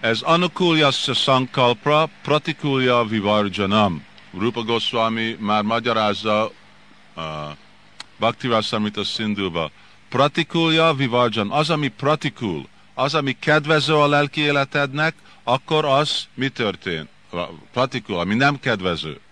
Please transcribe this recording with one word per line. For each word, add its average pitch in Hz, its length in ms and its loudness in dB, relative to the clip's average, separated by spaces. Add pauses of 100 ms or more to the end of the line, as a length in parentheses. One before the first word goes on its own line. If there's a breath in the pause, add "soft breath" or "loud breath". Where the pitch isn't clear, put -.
Ez 113 180 0
anukulyasya 165 920 2
sankalpa, 131 960 2 (120)
pratikulya 135 840 0
vivarjanam. 101 1000 0 (320)
Rupa 113 260 -4
Goswami 113 760 -2
már 107 240 0
magyarázza, 110 880 0 (640)
uh, 82 80 -10 (960)
Bhakti 113 300 -2
Rasamrita 107 560 -2
Sindhuba. 95 680 -4 (380 soft breath)
Pratikulya 160 840 2
vivarjan. 120 580 0
Az, 151 180 0
ami 151 180 0
pratikul, 120 800 -4 (260 soft breath)
az, 135 200 -2
ami 139 260 -2
kedvező 151 540 2
a 147 140 4
lelki 147 340 2
életednek, 147 760 0 (280 loud breath)
akkor 151 420 0
az 143 480 0
mi 131 160 -2
történt? 92 600 -4 (640)
Pratikul, 123 480 -2
ami 92 160 0
nem 139 240 2
kedvező. 90 600 -4 (120)